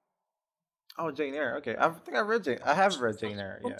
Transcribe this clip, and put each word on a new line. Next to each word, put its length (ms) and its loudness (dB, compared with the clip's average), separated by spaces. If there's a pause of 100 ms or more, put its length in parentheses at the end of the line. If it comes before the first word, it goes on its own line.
(960)
Oh, 140 -4
Jane 240 -2
Eyre. 220 -2
Okay, 200 -4
I 120 4
think 260 -10
I 60 2
read 220 2
Jane, 200 0
I 100 4
have 260 4
read 180 0
Jane 220 -4
Eyre. 240 -8
Yeah, 160 -4